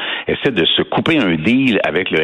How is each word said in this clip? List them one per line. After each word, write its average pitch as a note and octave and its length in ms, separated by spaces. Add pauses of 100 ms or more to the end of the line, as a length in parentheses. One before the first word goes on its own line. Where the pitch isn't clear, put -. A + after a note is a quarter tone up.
(280)
essaie - 240
de F2+ 140
se - 180
couper D#3+ 340
un F#2+ 160
deal A2 500
avec D#2 280
le D#2+ 120